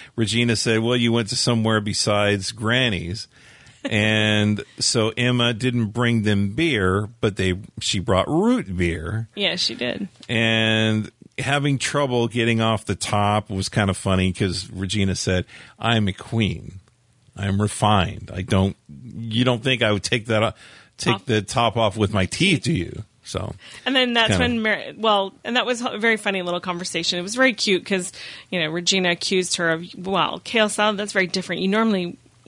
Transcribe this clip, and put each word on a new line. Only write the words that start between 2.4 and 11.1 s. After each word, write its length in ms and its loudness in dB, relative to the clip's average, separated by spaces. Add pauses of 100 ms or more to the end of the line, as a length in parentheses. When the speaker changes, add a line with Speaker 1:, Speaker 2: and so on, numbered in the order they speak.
Speaker 1:
Granny's." 800 -2
Speaker 2:
<laughs> 60 -20 (460)
Speaker 1:
And 800 2 (160)
so 360 0
Emma 380 2
didn't 360 0
bring 320 2
them 280 2
beer, 580 0 (120)
but 160 0
they, 180 0 (260)
she 200 -2
brought 280 2
root 480 2
beer. 600 -2
Speaker 2:
Yeah, 180 0
she 220 -2
did. 320 -4 (200)
Speaker 1:
And 840 2 (280)